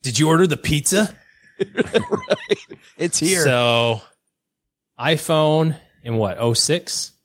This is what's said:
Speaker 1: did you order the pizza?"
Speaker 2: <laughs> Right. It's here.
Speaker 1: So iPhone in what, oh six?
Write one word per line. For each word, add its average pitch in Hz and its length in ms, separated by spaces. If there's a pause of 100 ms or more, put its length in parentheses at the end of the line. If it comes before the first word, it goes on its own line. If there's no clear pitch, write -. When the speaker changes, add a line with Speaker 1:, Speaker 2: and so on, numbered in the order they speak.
Speaker 1:
did 120 180
you 156 80
order 165 180
the 147 120
pizza?" 185 580 (420)
Speaker 2:
<laughs> - 80 (120)
Right. 988 800 (400)
It's 165 220
here. 170 240
Speaker 1:
So 120 580 (960)
iPhone 156 760 (280)
in 117 140
what, 98 220
oh 117 140
six? - 580 (140)